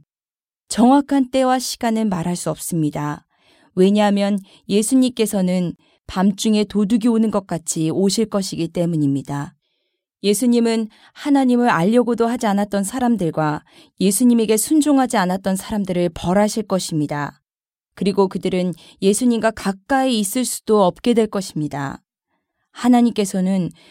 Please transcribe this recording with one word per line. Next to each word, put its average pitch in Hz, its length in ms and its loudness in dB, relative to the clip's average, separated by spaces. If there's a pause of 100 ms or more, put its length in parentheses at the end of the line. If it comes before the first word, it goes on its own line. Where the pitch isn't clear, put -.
(680)
정확한 269 640 2
때와 262 300 0
시간은 226 500 -2
말할 175 260 -2
수 170 140 -6
없습니다. 151 800 -4 (480)
왜냐하면 202 640 2 (280)
예수님께서는 214 1040 0 (340)
밤중에 208 560 0
도둑이 208 440 0
오는 226 240 2
것 196 160 -2
같이 160 420 -4
오실 196 380 0
것이기 190 420 -4
때문입니다. 143 840 -2 (680)
예수님은 226 640 0 (260)
하나님을 247 560 2
알려고도 226 580 2
하지 240 200 -2
않았던 202 360 0
사람들과 185 800 -2 (360)
예수님에게 220 580 2
순종하지 277 600 2
않았던 190 380 0
사람들을 185 600 -2
벌하실 208 480 0
것입니다. 151 800 -4 (520)
그리고 190 340 0
그들은 180 460 -4 (280)
예수님과 220 500 2
가까이 240 680 -2
있을 226 260 -2
수도 214 400 0
없게 208 280 0
될 220 140 2
것입니다. 147 720 -6 (680)
하나님께서는 196 1000 2 (220)